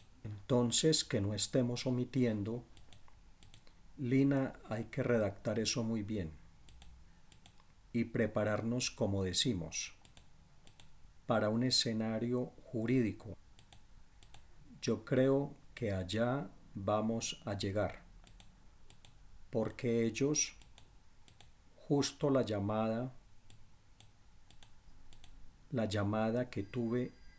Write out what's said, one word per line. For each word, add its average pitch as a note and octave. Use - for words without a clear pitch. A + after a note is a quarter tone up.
Entonces, A#2+
que A2+
no G#2
estemos A#2+
omitiendo, B2
Lina, C3+
hay A2
que C3
redactar A2
eso A2+
muy A2+
bien G2+
y A#2
prepararnos, A2
como G2
decimos, F2+
para G#2+
un A2+
escenario A#2
jurídico. A2+
Yo A2
creo C3+
que G#2+
allá A#2
vamos G#2+
a G#2
llegar, G2
porque A#2
ellos, C3+
justo C#3+
la C3
llamada, A2
la A2+
llamada A2
que G#2
tuve B2